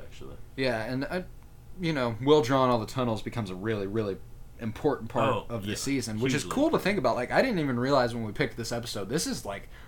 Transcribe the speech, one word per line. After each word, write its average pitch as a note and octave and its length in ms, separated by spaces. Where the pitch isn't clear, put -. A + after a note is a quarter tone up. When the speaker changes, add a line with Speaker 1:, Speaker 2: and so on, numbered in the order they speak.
Speaker 1:
actually. C2+ 320
Speaker 2:
Yeah, B2 260
and, B2+ 260
uh, F3+ 140
you E3 120
know, A#2+ 280
Will D3 220
drawing C3 300
all A#2+ 80
the G#2 60
tunnels A#2 360
becomes G#2+ 280
a F#2 40
really, G2+ 320
really G#2 300
important A2+ 520
part C3 220
Speaker 1:
Oh, G#2 160
Speaker 2:
of A2+ 140
the G2+ 80
Speaker 1:
yeah. G#2 60
Speaker 2:
season, A#2 420
which C3 160
is C#3+ 80
Speaker 1:
Hugely F2+ 80
Speaker 2:
cool C4 140
to D#4 120
Speaker 1:
important. D#3+ 60
Speaker 2:
think G3 160
about. A#2 160
Like, B2 160
I C#3 100
didn't A3+ 200
even C3+ 180
realize B2 360
when A#2 100
we G#2+ 80
picked C3 240
this A2+ 160
episode. A2 360
This D#3+ 200
is, A3 180
like, G2 220